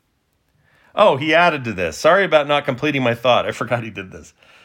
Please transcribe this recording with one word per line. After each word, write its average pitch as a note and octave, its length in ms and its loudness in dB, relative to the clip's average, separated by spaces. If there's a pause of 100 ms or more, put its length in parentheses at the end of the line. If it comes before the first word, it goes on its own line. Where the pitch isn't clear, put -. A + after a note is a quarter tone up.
(960)
oh, F3+ 220 4
he D#3 180 -2
added D#3+ 300 2
to A#2 80 -6
this. F2 260 -4
"Sorry F#3 260 4
about D3+ 220 2
not D3 180 -2
completing C#3 380 -4
my A#2 120 0
thought. A2+ 320 0
I A2 60 -6
forgot A#2+ 300 -4
he A2 80 -12
did F#2+ 220 -14
this. D2+ 220 -20 (300)